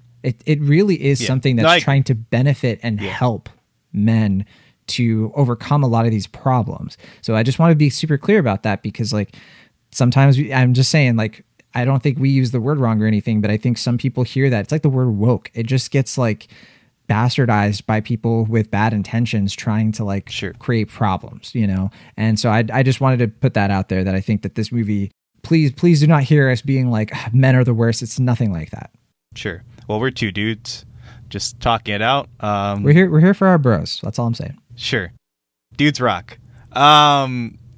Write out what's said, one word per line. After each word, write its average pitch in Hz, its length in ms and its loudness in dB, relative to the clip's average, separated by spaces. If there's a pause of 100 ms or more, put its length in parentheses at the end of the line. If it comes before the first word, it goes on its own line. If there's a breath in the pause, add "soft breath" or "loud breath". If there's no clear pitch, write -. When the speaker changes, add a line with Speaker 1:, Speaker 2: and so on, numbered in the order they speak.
(220)
Speaker 1:
It, 127 240 -6
it 151 160 0
really 160 420 2
is 139 180 2
Speaker 2:
Yeah. 107 60 -2
Speaker 1:
something 131 280 0
Speaker 2:
No, 113 80 2
Speaker 1:
that's 160 120 6
Speaker 2:
I 175 40 4
Speaker 1:
trying 139 240 2
to 135 120 0
benefit 120 680 -2
and 110 180 -4
Speaker 2:
Yeah. 98 100 -6
Speaker 1:
help 117 380 -4 (440)
men 104 520 2 (420 soft breath)
to 110 480 -2
overcome 143 480 0
a 131 40 0
lot 117 180 2
of 117 60 2
these 104 160 -2
problems. - 680 -4 (240 loud breath)
So 113 140 -4
I 110 60 2
just 127 160 -2
wanna 165 160 4
be 151 160 4
super 156 300 -2
clear 208 180 2
about 113 240 0
that, 104 220 -4
because, 104 300 -6
like, 104 220 -4 (560 loud breath)
sometimes 135 460 4
we, 135 160 -2
I'm 127 200 2
just 127 180 2
saying, 131 240 2
like, 110 300 -4 (280)
I 123 120 -2
don't 135 180 0
think 139 160 -2
we 135 100 0
use 131 220 2
the 120 80 -2
word 139 200 -2
wrong 113 220 2
or 110 60 2
anything, 107 320 0
but 104 100 0
I 104 60 0
think 117 220 -2
some 120 200 -2
people 127 260 -2
hear 135 260 0
that. 117 100 0
It's - 140 -6
like 160 80 -2
the 147 80 2
word 127 220 2
woke. 110 420 0
It 117 140 -6
just 127 240 -2
gets, 135 260 -2
like, 113 320 -2 (580 soft breath)
bastardized 107 800 0
by 107 160 0
people 113 440 -2
with 110 260 -2
bad 107 220 0
intentions 107 600 -2
trying 110 400 -2
to, 113 100 -6
like, 98 260 -6
Speaker 2:
Sure. - 240 -10
Speaker 1:
create 113 360 -2
problems, - 640 -6
you 113 120 0
know? 95 240 -2 (260 loud breath)
And 110 220 0
so 120 100 0
I, 110 240 2
I 131 100 2
just 131 160 0
wanted 131 200 0
to 120 100 2
put - 240 -2
that 101 180 0
out 95 180 -2
there, 95 140 -2
that 95 120 -2
I 95 60 -2
think 104 200 -2
that - 140 -10
this 110 160 -6
movie, 104 400 -2 (320)
please, 156 280 2
please 170 300 2
do 151 60 4
not 147 160 4
hear 139 260 4
us 123 120 0
being 131 300 -2
like, 107 220 -2
"Ah, - 180 -10
men 131 240 4
are 127 80 4
the 120 100 2
worst." 117 280 0
It's - 180 -8
nothing 123 320 0
like 80 200 -8
that. - 200 -16 (440)
Speaker 2:
Sure. 90 280 -10 (240 loud breath)
Well, 107 120 -4
we're 127 120 -2
two 104 200 -4
dudes 107 540 -6 (440 loud breath)
just - 300 -10
talking 113 340 -2
it 101 80 -4
out. 131 260 -2 (120)
Um, 101 440 -4
Speaker 1:
We're 143 100 4
here, 185 160 4
we're 156 100 2
here 185 140 4
for 196 140 0
our 185 100 4
bros. 110 460 0
That's 104 160 -8
all 117 80 -2
I'm 117 60 -2
saying. - 240 -10 (180)
Speaker 2:
Sure. 101 360 -6 (640)
Dudes 143 240 0
rock. 104 360 -4 (340 soft breath)
Um, 139 840 2 (200)